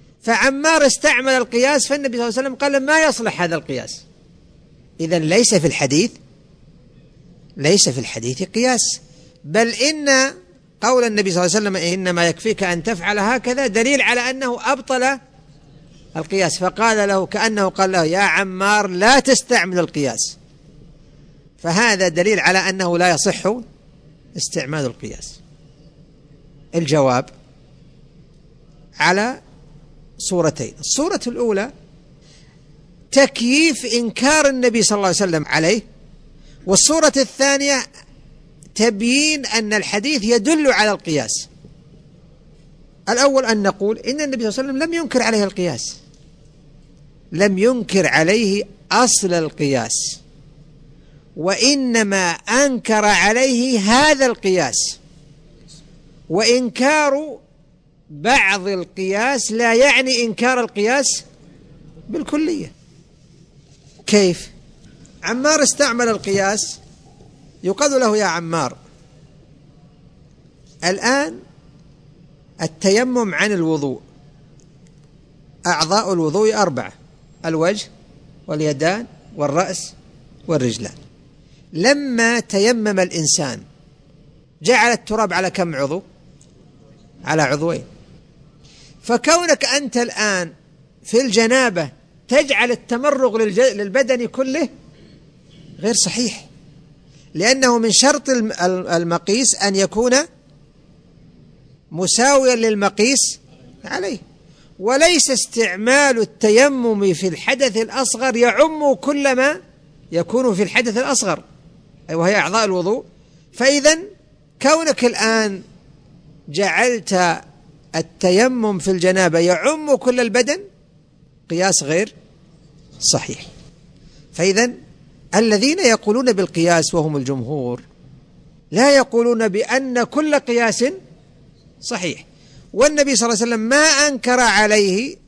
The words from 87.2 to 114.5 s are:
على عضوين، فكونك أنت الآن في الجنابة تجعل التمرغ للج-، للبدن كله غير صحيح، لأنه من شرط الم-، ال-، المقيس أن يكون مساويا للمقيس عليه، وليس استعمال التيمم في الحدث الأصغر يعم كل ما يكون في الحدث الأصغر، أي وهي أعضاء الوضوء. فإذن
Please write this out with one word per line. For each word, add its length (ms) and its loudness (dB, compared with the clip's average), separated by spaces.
على 160 0
عضوين، 420 -2
فكونك 600 0
أنت 320 -4
الآن 540 -2
في 180 0
الجنابة 680 2
تجعل 440 2
التمرغ 680 0
للج-، 220 0
للبدن 640 0
كله 440 -4
غير 140 -2
صحيح، 560 -4
لأنه 460 2
من 120 0
شرط 380 2
الم-، 220 0
ال-، 360 -2
المقيس 680 0
أن 200 -2
يكون 380 0
مساويا 640 2
للمقيس 840 0
عليه، 320 -8
وليس 500 2
استعمال 920 0
التيمم 920 2
في 140 -4
الحدث 500 -2
الأصغر 580 -2
يعم 580 2
كل 420 0
ما 260 0
يكون 440 0
في 80 0
الحدث 340 -2
الأصغر، 460 -2
أي 60 -6
وهي 200 2
أعضاء 300 0
الوضوء. 400 -2
فإذن 500 2